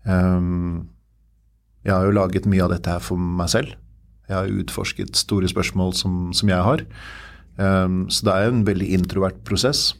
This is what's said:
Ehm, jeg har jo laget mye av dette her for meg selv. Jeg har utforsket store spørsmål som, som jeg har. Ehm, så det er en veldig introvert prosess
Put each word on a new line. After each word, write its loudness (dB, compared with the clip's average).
Ehm, 2
jeg 0
har 4
jo 4
laget 2
mye 4
av 2
dette -2
her -2
for -4
meg -2
selv. 0
Jeg -4
har -2
utforsket -6
store 0
spørsmål -2
som, -4
som 0
jeg 4
har. 2
Ehm, 2
så -4
det 4
er 2
en 2
veldig 0
introvert 0
prosess 0